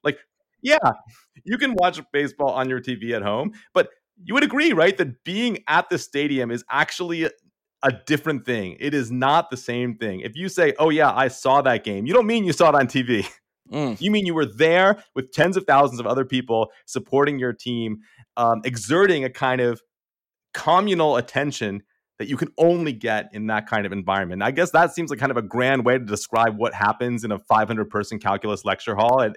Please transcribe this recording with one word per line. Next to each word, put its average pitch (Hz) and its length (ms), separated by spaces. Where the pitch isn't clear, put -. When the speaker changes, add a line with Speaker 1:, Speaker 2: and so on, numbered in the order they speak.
Speaker 1:
Like, 147 160
yeah, 294 160
you 226 140
can 262 160
watch 180 260
baseball 143 380
on 131 180
your 127 120
T 127 140
V 117 200
at 104 80
home, 120 300
but - 180
you 175 120
would 277 100
agree, 294 280
right, 175 240
that 143 280
being 214 340
at 170 220
the 165 80
stadium 139 520
is 120 200
actually 160 540
a, 151 60
a 135 100
different 147 400
thing. 107 320
It 143 160
is 123 160
not 135 400
the 127 60
same 120 400
thing. 98 240
If 113 160
you 185 120
say, 160 300
"Oh, 156 120
yeah, 151 220
I 131 140
saw 135 360
that 120 200
game," 104 240
you 175 80
don't 240 120
mean 226 180
you 170 80
saw 165 160
it 147 80
on 135 100
T 131 160
V. 120 240
Speaker 2:
Mm. 135 300
Speaker 1:
You 202 120
mean 208 140
you 170 80
were 156 120
there 170 560
with 131 180
tens 175 240
of 190 100
thousands 135 320
of 117 80
other 127 180
people 120 460
supporting 139 560
your 123 120
team, 113 460
um, 117 280
exerting 135 600
a 123 60
kind 127 300
of 120 220
communal 170 640
attention 123 640
that 113 100
you 139 100
can 160 180
only 165 380
get 107 400
in 107 140
that 107 180
kind 107 180
of 95 80
environment. 95 500
I 117 80
guess 165 200
that 165 240
seems 160 160
like 139 80
kind 135 120
of 117 60
a 117 60
grand 123 420
way 127 140
to 123 60
describe 107 520
what 113 160
happens 113 520
in 107 60
a 98 80
five 110 300
hundred 110 220
person 104 280
calculus 101 460
lecture 101 320
hall 120 240
at 107 160